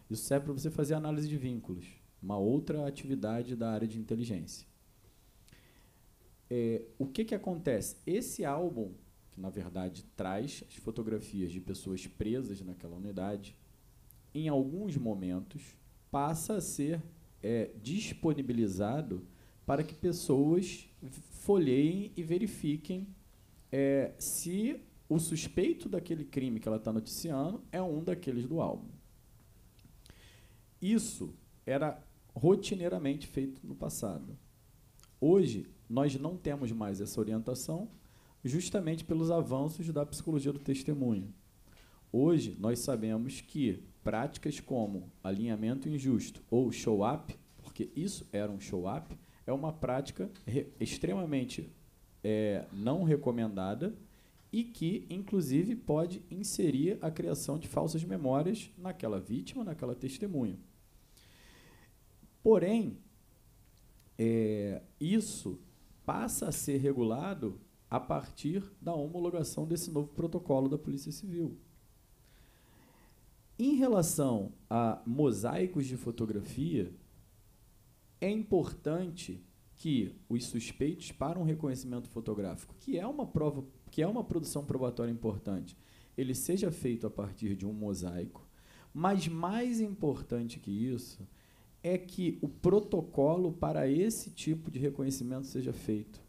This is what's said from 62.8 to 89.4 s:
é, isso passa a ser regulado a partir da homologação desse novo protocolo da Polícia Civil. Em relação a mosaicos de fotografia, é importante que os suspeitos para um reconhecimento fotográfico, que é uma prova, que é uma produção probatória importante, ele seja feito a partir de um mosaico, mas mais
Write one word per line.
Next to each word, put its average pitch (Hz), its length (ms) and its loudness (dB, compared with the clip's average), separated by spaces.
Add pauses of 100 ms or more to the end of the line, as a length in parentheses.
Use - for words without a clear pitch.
é, 107 640 2 (160)
isso 180 600 0 (460)
passa - 440 -2
a - 20 -2
ser 143 260 0
regulado 135 800 0 (300)
a 127 100 0
partir 156 640 -4 (160)
da 170 140 -4
homologação 170 720 -2
desse 165 240 -2
novo 147 200 0
protocolo 156 600 2
da 147 80 0
Polícia 143 340 -4
Civil. 170 460 -4 (2000)
Em 277 180 6
relação 160 760 6 (180)
a 117 360 4
mosaicos 139 800 2
de 127 80 -4
fotografia, 113 1000 0 (1300)
é 190 100 0
importante 180 1120 0 (360)
que 127 360 2 (140)
os 120 160 0
suspeitos 135 720 -4
para 165 260 -2
um 175 40 0
reconhecimento 131 640 -2
fotográfico, 101 680 -4
que 240 220 -2
é 196 80 -4
uma 285 180 -4
prova, 143 380 0 (260)
que - 120 0
é 160 60 4
uma 220 180 0
produção 151 400 -2
probatória 123 460 0
importante, 107 680 -2 (400)
ele 127 180 0
seja 185 340 0
feito 120 380 -2
a - 20 0
partir 101 460 -4
de 92 100 -6
um 104 60 -2
mosaico, 90 720 -4 (480)
mas 175 340 2
mais 208 520 0